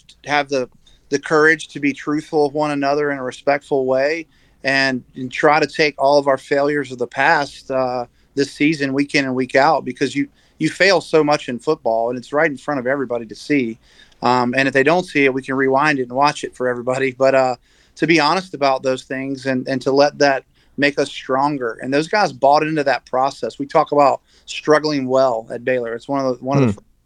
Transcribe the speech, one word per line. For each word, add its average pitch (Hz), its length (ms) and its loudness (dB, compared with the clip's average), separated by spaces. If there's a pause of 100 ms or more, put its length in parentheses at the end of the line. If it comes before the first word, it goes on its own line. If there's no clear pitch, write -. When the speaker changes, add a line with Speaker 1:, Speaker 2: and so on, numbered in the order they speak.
(260)
Speaker 1:
have 143 240 -2
the, 131 200 -2 (400)
the 143 100 0
courage 156 500 2
to 147 100 -14
be 139 140 -2
truthful 151 520 -2
of 139 80 -4
one 151 180 -2
another 143 400 -2
in 139 60 -6
a 131 60 -10
respectful 139 640 -2
way, 139 420 -2 (360)
and, 135 400 0 (120)
and 127 160 -10
try 151 280 4
to 147 80 2
take 151 340 -2
all 139 180 4
of 139 80 0
our 135 100 2
failures 143 540 -2
of 127 80 -10
the 120 80 -4
past, 143 640 -2
uh, 127 340 -2 (300)
this 139 160 -2
season, 143 420 -2
week 143 220 -2
in 143 100 2
and 131 100 -4
week 127 200 -2
out, 139 280 4
because 127 320 -6
you, 143 120 -2 (320)
you 156 100 -2
fail 180 320 2
so 156 220 2
much 147 260 0
in 120 100 -8
football, 117 500 -2
and 127 80 -6
it's 120 160 -10
right 160 160 0
in 135 80 -8
front 147 220 -6
of 120 80 -6
everybody 120 380 -4
to 107 100 -16
see. 123 420 -2 (440)
Um, 123 360 2
and 135 100 2
if 131 60 0
they 135 100 4
don't 175 220 2
see 143 200 2
it, 131 80 2
we 131 100 -4
can 135 120 -6
rewind 135 440 2
it 127 40 -4
and 123 100 -8
watch 143 300 0
it 135 120 -12
for 127 120 -4
everybody. 127 440 -2
But, 131 240 2
uh, 131 200 2 (400)
to 160 120 0
be 160 120 4
honest 170 340 0
about 135 300 0
those 131 200 -2
things 135 440 -8
and, 127 200 -2
and 135 140 -4
to 139 100 -2
let 143 280 2
that 139 240 2 (340)
make 143 220 0
us 143 120 -2
stronger. 131 680 -4
And 127 100 -8
those 151 160 0
guys 196 240 0
bought 139 320 4
into 156 200 -2
that 131 220 -2
process. 131 520 -4
We 139 80 -8
talk 151 260 0
about 139 300 4 (240)
struggling 151 640 0
well 127 440 0
at 120 140 -12
Baylor. 120 300 -2
It's 117 120 -14
one 139 160 -2
of 127 140 -2
the, - 80 -16
one 135 120 0
of 139 40 4
the 127 60 4
Speaker 2:
Hmm. 101 100 -2
Speaker 1:
phrases - 60 -20 (220)